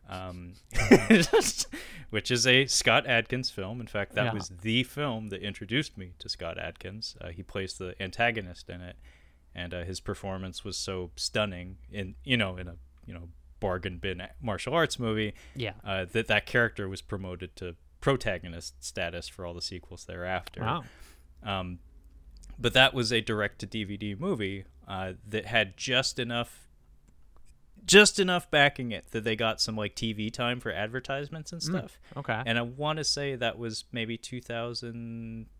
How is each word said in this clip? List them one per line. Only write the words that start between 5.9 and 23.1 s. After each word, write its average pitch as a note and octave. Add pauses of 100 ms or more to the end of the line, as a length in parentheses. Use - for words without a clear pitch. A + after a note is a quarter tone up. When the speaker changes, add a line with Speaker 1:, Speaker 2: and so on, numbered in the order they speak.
Speaker 1:
me F2+
to -
Scott E2+
Adkins. F#2
Uh, F2
he E2+
plays F#2+
the F#2
antagonist G2
in F2+
it, F2+ (580)
and, F2
uh, F2
his F2+
performance F#2+
was G2
so F#2
stunning F#2+ (160)
in, G2
you C3+
know, G2
in F#2
a, F2 (320)
you -
know, F2 (320)
bargain F#2
bin F#2 (140)
martial B2
arts D#3+
movie, A2 (200)
Speaker 2:
Yeah. A2 (100)
Speaker 1:
uh, F#2+
that A2+
that G#2
character A2+
was F#2+
promoted F#2
to F2 (240)
protagonist F2+
status E2+
for -
all F2
the F2
sequels -
thereafter. F2
Speaker 2:
Wow. B2+ (640)
Speaker 1:
Um, F#2 (800)
but A#2+
that C3
was A#2+